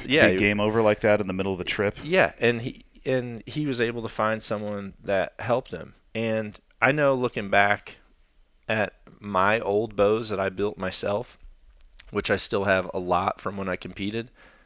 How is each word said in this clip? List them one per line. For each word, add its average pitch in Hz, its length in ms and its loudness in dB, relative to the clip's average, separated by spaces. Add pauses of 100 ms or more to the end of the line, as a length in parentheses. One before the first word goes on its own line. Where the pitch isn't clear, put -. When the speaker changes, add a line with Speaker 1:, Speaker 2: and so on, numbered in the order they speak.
Speaker 1:
Yeah, 131 220 6
Speaker 2:
Big 90 60 4
Speaker 1:
he 101 120 2
Speaker 2:
game 104 140 2
over 107 220 2
like 107 180 4
that 104 200 4
in 95 60 -2
the 95 80 -4
middle 95 180 -2
of 90 80 -4
a 90 40 -4
trip. - 380 -2
Speaker 1:
Yeah, 151 380 2
and 117 220 2
he, - 220 -10 (200)
and 123 420 -4
he 151 200 -4
was 123 160 -2
able 117 200 -2
to 110 60 -8
find 110 340 -2
someone 104 600 -6
that 95 360 0
helped 123 340 -2
him. 80 220 -14 (200)
And 110 440 -4 (220)
I 123 120 6
know 143 220 4
looking 120 360 -4
back 101 460 2 (720)
at 107 260 -2 (260)
my 104 400 2
old 104 340 0
bows 107 360 2
that 98 100 -2
I 95 80 0
built 98 300 -4
myself, 101 600 -4 (720)
which 104 180 -4
I 101 60 4
still 98 280 -2
have 95 300 2
a 95 40 -4
lot 90 440 0
from 101 160 -6
when 95 100 -6
I 92 80 -2
competed, 104 540 -8 (360)